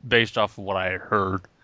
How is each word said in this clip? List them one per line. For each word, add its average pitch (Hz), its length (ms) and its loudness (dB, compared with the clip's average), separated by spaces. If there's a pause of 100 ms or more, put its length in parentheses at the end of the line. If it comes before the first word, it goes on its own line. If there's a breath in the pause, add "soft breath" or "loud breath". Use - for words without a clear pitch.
based 117 300 2
off 104 200 0
of 104 60 -12
what 95 140 -2
I 92 140 0
had 92 100 -6
heard, 95 400 0 (220 soft breath)